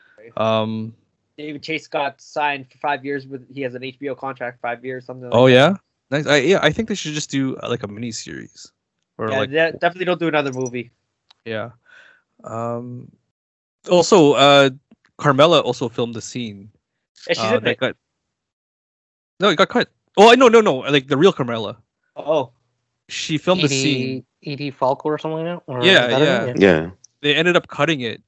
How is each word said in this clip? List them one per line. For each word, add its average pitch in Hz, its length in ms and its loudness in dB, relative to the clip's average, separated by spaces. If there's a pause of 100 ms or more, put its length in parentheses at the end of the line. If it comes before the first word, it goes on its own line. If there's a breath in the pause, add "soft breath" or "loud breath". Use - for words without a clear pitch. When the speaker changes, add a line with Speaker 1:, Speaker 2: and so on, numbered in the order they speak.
(180 soft breath)
Speaker 1:
Right. 113 180 -18
Speaker 2:
Um, 110 560 -2 (460)
Speaker 1:
David 147 240 -14
Chase 156 240 -8
got 143 340 -6
signed 143 500 -6
for - 80 -20
five 143 260 -6
years 139 240 -8
with, 131 260 -16
he 135 80 -12
has 123 140 -8
an 123 80 -12
H 131 140 -14
B 139 100 -10
O 131 80 -8
contract, 127 440 -12
five 120 240 -10
years, 127 220 -12
something 127 240 -14
like - 80 -4
Speaker 2:
Oh, 127 80 6
Speaker 1:
that. 131 60 8
Speaker 2:
yeah? 143 220 6 (360)
Nice. 143 160 -4
I, 143 120 2
yeah, 160 240 2
I 156 100 2
think 226 160 -6
they 214 80 -4
should 151 180 -10
just 151 160 -8
do, 135 280 -4
uh, 107 100 -12
like, 120 160 -6
a 104 40 -10
miniseries. 104 800 -14 (460)
Or, 113 140 -6
Speaker 1:
Yeah, 110 80 -2
Speaker 2:
like, 131 120 -4
Speaker 1:
de-, 160 280 0
definitely 175 260 -4
don't 175 160 -2
do 170 80 -2
another 147 240 -2
movie. 123 380 -8 (540)
Speaker 2:
Yeah. 113 260 -10 (720 soft breath)
Um, 120 680 -10 (800)
also, 165 420 6
uh, 139 380 6 (480)
Carmella 147 460 4
also 123 240 -4
filmed 117 260 -6
the 110 80 -10
scene. 107 480 -14 (580)
Speaker 1:
Yeah, 170 60 0
she's 117 100 -4
Speaker 2:
Uh, 226 120 0
Speaker 1:
in 220 80 -4
Speaker 2:
that 165 60 -2
Speaker 1:
it. - 80 -6
Speaker 2:
got... 123 180 -6 (1400)
No, 196 80 2
it 165 80 2
got 190 120 2
cut. 233 200 -2 (300)
Oh, 220 120 10
I, 240 40 10
no, 254 140 6
no, 214 300 4
like, 135 300 0
the 139 80 0
real 180 160 6
Carmella. 113 440 -6 (400)
Speaker 1:
Oh. 139 340 -2 (580)
Speaker 2:
She - 300 -6
filmed 185 220 0
the 160 60 0
Speaker 3:
E - 20 2
D, 135 140 -2
Speaker 2:
scene. 131 420 -4 (180)
Speaker 3:
E 147 140 -10
D 139 140 -8
Falco 135 400 -4
or 151 80 -4
something 160 260 -6
like 175 220 -8
that? 143 60 -12
Or 123 120 -4
Speaker 2:
Yeah, 170 220 4
Speaker 3:
is 120 40 -2
that 127 100 0
her 151 40 4
Speaker 2:
yeah. 127 220 0
Speaker 3:
name? 123 120 -6
Speaker 4:
Yeah. 87 320 4 (300)
Speaker 2:
They 147 140 0
ended 170 220 2
up 170 120 -2
cutting 147 320 -2
it, 117 280 -8